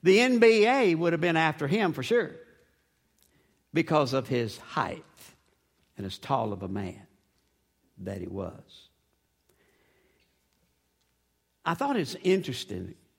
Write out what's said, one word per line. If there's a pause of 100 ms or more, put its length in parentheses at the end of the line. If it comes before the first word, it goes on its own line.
The
N
B
A
would
have
been
after
him
for
sure (1400)
because
of
his
height. (1000)
As
tall
of
a
man (960)
that
he
was. (2750)
I
thought
it's
interesting (240)